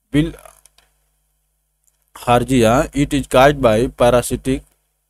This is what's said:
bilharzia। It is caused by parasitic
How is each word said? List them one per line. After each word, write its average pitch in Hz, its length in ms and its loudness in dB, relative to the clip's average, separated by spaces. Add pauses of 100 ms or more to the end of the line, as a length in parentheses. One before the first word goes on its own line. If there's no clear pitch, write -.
(140)
bilharzia। - 2750 -4
It 143 200 -4
is 135 140 -4
caused 135 340 2
by 117 260 0
parasitic 123 760 -2 (460)